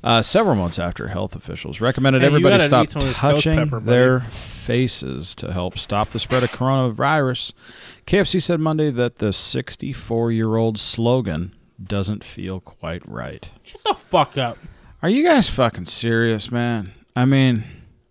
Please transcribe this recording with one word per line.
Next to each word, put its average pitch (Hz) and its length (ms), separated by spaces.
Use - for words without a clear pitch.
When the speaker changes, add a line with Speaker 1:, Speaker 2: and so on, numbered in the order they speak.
Speaker 1:
Uh, 117 180
several 185 340
months 87 220
after 87 300
health 98 280
officials - 460
recommended 131 400
Speaker 2:
Hey, - 60
you 147 80
Speaker 1:
everybody - 220
Speaker 2:
gotta 165 100
Speaker 1:
stop 123 180
Speaker 2:
eat - 60
some 151 100
of 135 60
this 123 120
ghost 147 240
Speaker 1:
touching 160 140
Speaker 2:
pepper, 143 220
buddy. 107 60
Speaker 1:
their 127 340
faces - 1160
to - 160
help 90 280
stop 104 320
the 113 80
spread 127 240
of 120 80
coronavirus, 131 1000
K 196 140
F 185 80
C 185 120
said 170 200
Monday 156 320
that 120 280
the 104 140
sixty-four-year-old 113 1400
slogan 104 760
doesn't 98 400
feel 95 360
quite 82 480
right. - 420
Speaker 2:
Shut - 200
the 415 120
fuck - 420
up. 120 200
Speaker 1:
Are 160 80
you 269 140
guys 311 260
fucking 110 360
serious, 113 640
man? 120 420
I 127 100
mean, 131 380